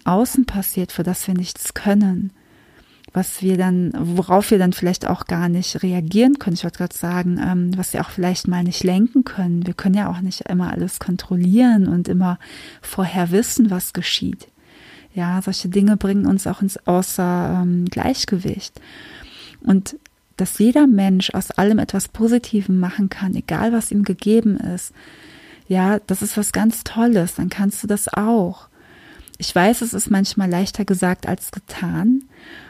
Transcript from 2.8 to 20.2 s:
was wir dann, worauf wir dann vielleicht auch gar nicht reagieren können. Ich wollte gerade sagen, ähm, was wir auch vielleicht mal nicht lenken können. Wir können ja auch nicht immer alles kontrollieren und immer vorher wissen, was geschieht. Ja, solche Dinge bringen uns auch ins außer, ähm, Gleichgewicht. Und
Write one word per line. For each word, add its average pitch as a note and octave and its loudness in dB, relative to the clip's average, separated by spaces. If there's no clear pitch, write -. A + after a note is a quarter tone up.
was - -4
wir F#3 2
dann, F3+ 0
worauf F3+ 0
wir G#3 6
dann F3+ 4
vielleicht - -2
auch - -4
gar F3 -2
nicht F3 -2
reagieren F#3 2
können. - -2
Ich E3+ -4
wollte E3+ -8
gerade F3 -6
sagen, F3+ -2
ähm, F3+ 0
was F3+ -4
wir - -4
auch - -10
vielleicht F3+ -2
mal F3+ 0
nicht F3 -2
lenken G#3 2
können. F3 -2
Wir F3 -4
können F#3+ 0
ja G#3 0
auch F3+ -6
nicht F#3 -6
immer F3+ -2
alles - -6
kontrollieren F#3+ 2
und F3 0
immer F3+ 0
vorher F3+ -4
wissen, G#3+ 2
was F#3 -4
geschieht. - -6
Ja, F3+ -2
solche F#3+ -6
Dinge G3+ 4
bringen G3 0
uns F#3+ 2
auch - -4
ins F#3+ -2
außer, F3+ 0
ähm, F3 0
Gleichgewicht. - -4
Und F#3+ 2